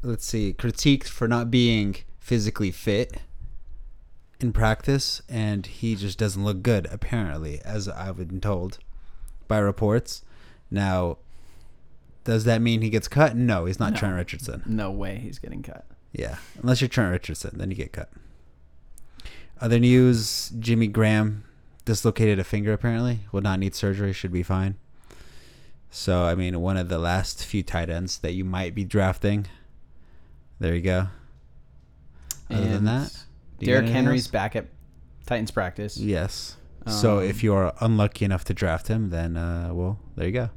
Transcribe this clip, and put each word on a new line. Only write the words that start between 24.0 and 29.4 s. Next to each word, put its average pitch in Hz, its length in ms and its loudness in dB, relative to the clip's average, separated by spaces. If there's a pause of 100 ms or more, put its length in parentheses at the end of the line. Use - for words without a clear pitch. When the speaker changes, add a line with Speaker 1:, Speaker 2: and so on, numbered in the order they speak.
Speaker 1:
should 95 220 -6
be 90 100 0
fine. 95 320 0 (1120)
So, 90 360 2
I 85 100 2
mean, 90 240 -2
one 92 160 0
of 90 140 -2
the 87 100 0
last 87 460 -2
few 101 180 -2
tight 85 260 -4
ends 85 280 -4
that 87 160 -4
you 92 100 -4
might 92 320 -4
be 101 80 -2
drafting. 101 640 2 (1120)